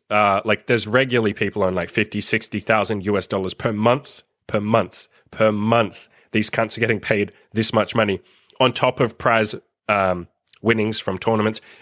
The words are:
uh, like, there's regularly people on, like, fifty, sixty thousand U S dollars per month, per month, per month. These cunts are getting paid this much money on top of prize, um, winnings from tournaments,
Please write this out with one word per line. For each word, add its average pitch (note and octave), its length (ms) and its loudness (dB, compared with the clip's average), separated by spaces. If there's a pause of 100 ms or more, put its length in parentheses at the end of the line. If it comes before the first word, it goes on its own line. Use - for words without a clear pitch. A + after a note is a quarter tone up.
uh, G#2 360 4
like, G#2+ 220 0
there's A2+ 200 0
regularly A#2 460 2
people G2+ 300 -2
on, F#2 120 0
like, F2 140 -4
fifty, G#2 320 -2
sixty - 380 -4
thousand G#2 460 0
U G2+ 120 0
S F#2 100 -4
dollars F#2+ 260 -4
per A#2 200 -4
month, A#2 500 0 (240)
per G#2+ 140 -2
month, G#2 480 -2 (220)
per A2 200 2
month. G#2+ 560 0 (240)
These A2 180 -2
cunts A2+ 280 -4
are - 20 -12
getting A2+ 200 0
paid G2+ 340 -2 (200)
this A2 200 -2
much G#2+ 200 2
money G#2 280 0 (380)
on B2+ 140 4
top - 260 0
of A#2+ 200 -2
prize, A2+ 340 2 (340)
um, F#2 400 0 (360)
winnings A2 360 0
from F#2+ 200 -6
tournaments, A2 420 0 (200)